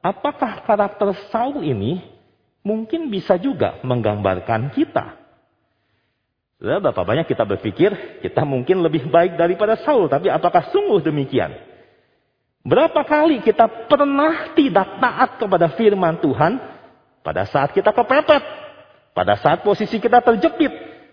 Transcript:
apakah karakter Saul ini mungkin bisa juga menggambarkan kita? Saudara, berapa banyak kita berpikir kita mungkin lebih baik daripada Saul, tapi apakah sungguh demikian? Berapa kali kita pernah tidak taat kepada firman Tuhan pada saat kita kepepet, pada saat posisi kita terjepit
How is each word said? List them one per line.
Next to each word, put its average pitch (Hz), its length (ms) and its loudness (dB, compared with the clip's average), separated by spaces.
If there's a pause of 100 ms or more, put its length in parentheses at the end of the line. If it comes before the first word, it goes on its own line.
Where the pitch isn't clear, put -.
apakah 208 640 -4
karakter 202 480 0 (160)
Saul 262 320 -4
ini 143 400 -2 (640)
mungkin 220 400 -4
bisa 196 320 0
juga 175 480 -4
menggambarkan 110 880 -2
kita? - 400 -4 (1400)
Saudara, 151 320 -2
berapa 95 160 -4
banyak 147 240 -2
kita 120 160 0
berpikir 110 800 -2
kita - 180 -2
mungkin 143 400 0
lebih 156 320 0
baik 170 240 4
daripada 190 480 2
Saul, 226 240 2
tapi 147 160 0
apakah 175 480 0
sungguh 277 320 2
demikian? 131 480 -2 (1120)
Berapa 285 400 2
kali 302 400 2
kita 220 400 2
pernah 285 720 0
tidak 196 400 2
taat - 400 0
kepada 180 400 2
firman 190 400 2
Tuhan 151 400 0 (640)
pada 85 240 -4
saat 135 240 -2
kita 196 240 2
kepepet, 269 480 2 (720)
pada 92 240 2
saat 151 240 0
posisi 208 400 -2
kita 240 160 6
terjepit 247 560 2 (380)